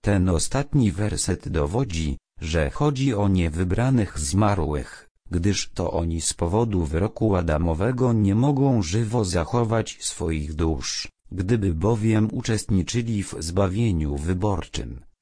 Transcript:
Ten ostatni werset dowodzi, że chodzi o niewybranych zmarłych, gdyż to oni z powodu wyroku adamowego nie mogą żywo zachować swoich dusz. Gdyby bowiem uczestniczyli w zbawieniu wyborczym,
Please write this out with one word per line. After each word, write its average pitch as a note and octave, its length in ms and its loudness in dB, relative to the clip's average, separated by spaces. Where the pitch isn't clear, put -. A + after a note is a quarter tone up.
Ten F#2+ 280 4
ostatni A#2 640 2
werset F2+ 580 -4
dowodzi, D#2+ 680 -2
że D#2 280 0
chodzi C#3 440 0
o G2+ 140 0
niewybranych F#2 920 2
zmarłych, D#2+ 920 -2
gdyż F#2 420 0
to F2 180 -2
oni E2 300 -2
z - 120 -4
powodu F#2+ 520 0
wyroku G2 500 0
adamowego F2 800 0
nie G2+ 220 4
mogą C3+ 460 4
żywo G#2+ 440 0
zachować A2 760 0
swoich D#2 540 -4
dusz. D#2+ 540 -2
Gdyby F#2+ 420 0
bowiem G#2+ 580 2
uczestniczyli A2 920 -2
w - 160 -10
zbawieniu F2+ 760 0
wyborczym, F2 840 -4